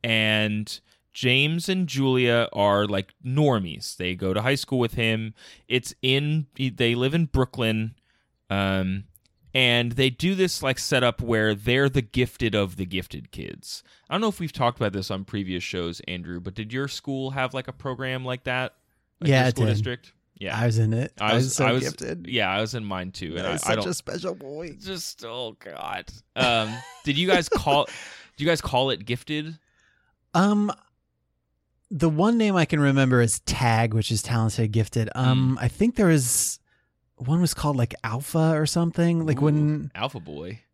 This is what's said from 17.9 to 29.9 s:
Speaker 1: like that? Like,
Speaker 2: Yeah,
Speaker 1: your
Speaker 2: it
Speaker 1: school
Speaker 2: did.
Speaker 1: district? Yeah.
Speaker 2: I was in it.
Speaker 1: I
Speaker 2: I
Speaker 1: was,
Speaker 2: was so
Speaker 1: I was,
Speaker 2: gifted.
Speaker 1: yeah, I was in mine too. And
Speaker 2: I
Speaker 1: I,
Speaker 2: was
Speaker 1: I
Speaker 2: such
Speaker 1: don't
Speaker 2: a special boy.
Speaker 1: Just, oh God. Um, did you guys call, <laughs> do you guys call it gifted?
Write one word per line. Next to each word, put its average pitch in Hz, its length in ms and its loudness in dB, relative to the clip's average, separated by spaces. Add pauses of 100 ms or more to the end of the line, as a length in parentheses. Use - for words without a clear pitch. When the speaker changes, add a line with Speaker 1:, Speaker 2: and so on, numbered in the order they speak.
Speaker 1:
like 127 220 -6
that? 127 300 -4 (440)
Like, 160 100 0
Speaker 2:
Yeah, 135 120 6
Speaker 1:
your 127 80 4
Speaker 2:
it - 20 0
Speaker 1:
school 117 140 2
Speaker 2:
did. 107 80 2
Speaker 1:
district? 120 400 -4 (220)
Yeah. 95 220 -6
Speaker 2:
I 117 80 0
was 113 140 4
in 110 140 4
it. 120 260 -2
Speaker 1:
I 107 120 2
Speaker 2:
I 113 40 4
Speaker 1:
was, 127 80 4
Speaker 2:
was 131 120 -2
so 139 100 2
Speaker 1:
I 117 80 4
was, 131 100 0
Speaker 2:
gifted. - 440 -8
Speaker 1:
yeah, 107 220 0
I 98 120 0
was 113 120 -4
in 113 120 -6
mine 92 260 -6
too. 82 260 -10
And 90 80 -4
Speaker 2:
I 92 40 -2
Speaker 1:
I, 87 40 -2
Speaker 2:
was 82 100 -4
Speaker 1:
I - 40 -2
Speaker 2:
such 110 120 2
Speaker 1:
don't 98 100 -2
Speaker 2:
a 90 40 -4
special - 420 -8
boy. 147 440 -12
Speaker 1:
Just, 180 460 -12
oh 117 340 -8
God. 90 460 -10 (320)
Um, 117 360 0 (300)
did 143 140 0
you 180 100 0
guys 180 220 2
call, 143 360 2
<laughs> - 520 -18
do 143 60 -6
you 160 60 2
guys 165 120 2
call 135 280 0
it 104 160 -4
gifted? 151 540 -6 (760)